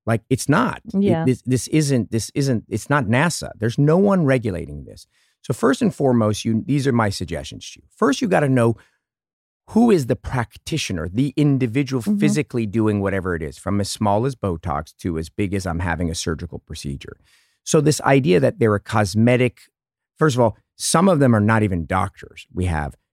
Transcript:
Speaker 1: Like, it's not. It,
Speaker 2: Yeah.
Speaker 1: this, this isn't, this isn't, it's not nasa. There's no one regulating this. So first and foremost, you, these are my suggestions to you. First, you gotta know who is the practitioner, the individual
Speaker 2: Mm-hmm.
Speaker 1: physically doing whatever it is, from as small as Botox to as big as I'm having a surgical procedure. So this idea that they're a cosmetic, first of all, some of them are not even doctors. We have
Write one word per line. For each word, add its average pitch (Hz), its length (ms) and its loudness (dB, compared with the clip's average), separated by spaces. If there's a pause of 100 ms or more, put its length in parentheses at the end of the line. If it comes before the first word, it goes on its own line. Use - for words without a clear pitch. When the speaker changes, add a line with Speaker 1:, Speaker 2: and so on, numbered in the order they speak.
Speaker 1:
Like, 110 240 0
it's - 200 0
not. 208 320 0 (120)
It, 196 80 0
Speaker 2:
Yeah. 165 240 2
Speaker 1:
this, 127 180 2
this 127 240 -2
isn't, 139 440 0
this 110 220 -4
isn't, 135 340 -2
it's - 220 -6
not 143 160 2
nasa. 131 520 0
There's 117 200 -2
no 147 200 4
one 190 280 2
regulating 87 600 -2
this. - 220 -20 (340)
So - 120 -6
first 240 280 0
and 208 120 0
foremost, 117 520 2
you, 113 200 0
these 139 220 0
are 135 60 2
my 113 160 2
suggestions 76 600 -10
to - 100 -20
you. - 140 -20
First, 262 260 0
you 254 60 -2
gotta 165 220 2
know 117 260 2 (920)
who 233 220 4
is 151 160 2
the 131 80 0
practitioner, 110 920 -6
the 123 300 -2
individual 131 640 0
Speaker 2:
Mm-hmm. 202 160 0
Speaker 1:
physically 143 480 0
doing 107 360 0
whatever 95 340 -2
it 80 60 -6
is, 73 160 -8
from 101 220 -2
as 98 100 -2
small 107 360 0
as 135 100 -4
Botox 80 600 -6
to 82 200 -6
as 82 120 -8
big 98 240 -4
as 95 120 -4
I'm 82 140 -4
having 85 300 -2
a 82 60 -6
surgical 76 440 -8
procedure. - 560 -12 (480)
So - 160 2
this 147 220 2
idea 139 400 4
that 123 180 0
they're 110 160 4
a 101 40 -2
cosmetic, 113 840 0 (560)
first 156 180 2
of 123 60 2
all, 113 160 2 (180)
some 170 320 2
of 175 120 4
them 127 140 6
are 107 60 4
not 107 240 4
even 92 220 -2
doctors. - 680 -6
We 90 120 -2
have 78 300 -4 (180)